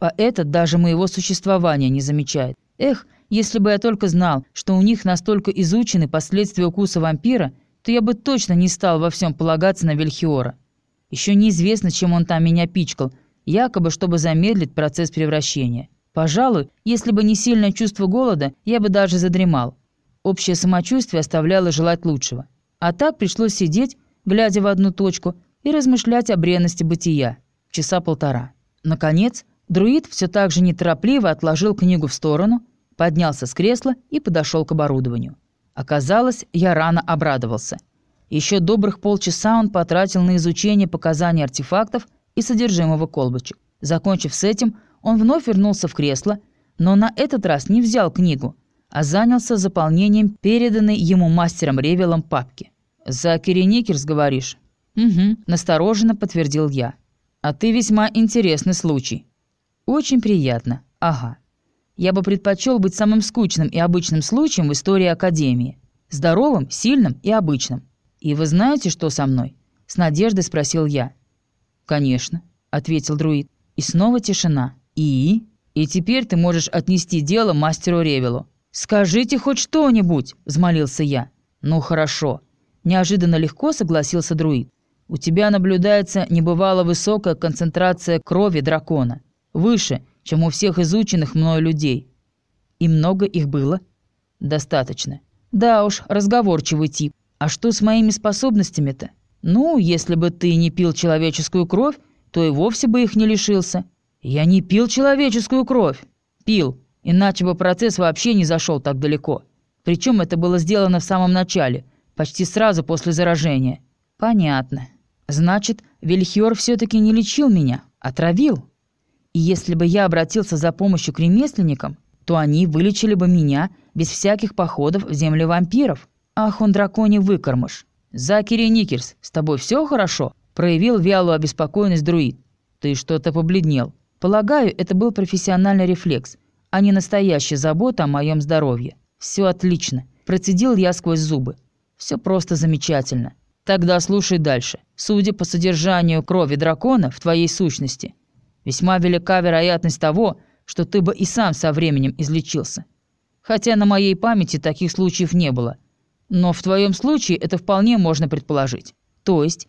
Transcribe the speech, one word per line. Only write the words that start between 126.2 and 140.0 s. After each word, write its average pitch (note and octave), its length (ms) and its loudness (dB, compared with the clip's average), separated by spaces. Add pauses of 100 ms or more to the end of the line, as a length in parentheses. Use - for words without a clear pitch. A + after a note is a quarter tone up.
Ах, G#3+ 280 -2
он G#3 100 4
драконий G#3 460 2
выкормыш». E3+ 680 -2 (240)
«Закери G#3+ 580 0
Никерс, G#3+ 520 0
с - 100 -20
тобой D3+ 280 -2
всё C4+ 280 -2
хорошо?» G#3 460 -2 (220)
проявил F3 440 2
вялую F3+ 360 2
обеспокоенность D#3 720 -2
друид. D3+ 360 0 (400)
«Ты C#3+ 140 -2
что-то D#3 360 -4
побледнел». D#3+ 640 0 (320)
Полагаю, G#3+ 500 2
это F#3 200 -4
был G#3+ 180 0
профессиональный F#3+ 720 0
рефлекс, F3 540 -2 (320)
а F#3+ 100 0
не G3+ 120 4
настоящая F#3+ 640 0
забота D#3+ 460 0
о - 20 -2
моём D3 340 0
здоровье. C#3+ 560 -2 (220)
«Всё - 260 -4
отлично», F3+ 600 -2 (200)